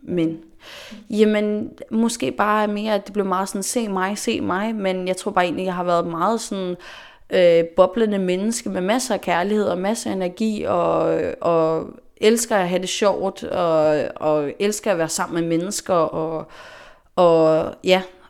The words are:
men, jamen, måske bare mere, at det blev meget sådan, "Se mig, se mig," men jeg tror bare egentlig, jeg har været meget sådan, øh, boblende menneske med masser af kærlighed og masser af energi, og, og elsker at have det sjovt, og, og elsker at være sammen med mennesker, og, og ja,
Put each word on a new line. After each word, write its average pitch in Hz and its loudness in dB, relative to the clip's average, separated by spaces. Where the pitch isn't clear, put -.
men, 165 -2
jamen, 214 2
måske 233 0
bare 214 2
mere, 208 -2
at 202 0
det 196 -16
blev 196 0
meget 190 -2
sådan, 196 -6
"Se 226 -2
mig, 190 -2
se - -2
mig," 208 -2
men 185 -2
jeg 185 0
tror 202 -6
bare 180 2
egentlig, 180 -2
jeg 185 -2
har 180 -4
været 175 2
meget 185 -2
sådan, 185 -6
øh, 170 6
boblende 196 4
menneske 190 -2
med 185 -4
masser 220 0
af 185 -2
kærlighed 190 0
og 180 0
masser 214 -2
af 196 -4
energi, 190 -4
og, 165 0
og 160 2
elsker 233 2
at 180 2
have 180 0
det 185 -6
sjovt, 190 -2
og, 156 2
og 151 0
elsker 208 0
at 170 0
være 160 0
sammen 170 -4
med 165 0
mennesker, 190 -4
og, 160 -2
og 160 4
ja, 185 4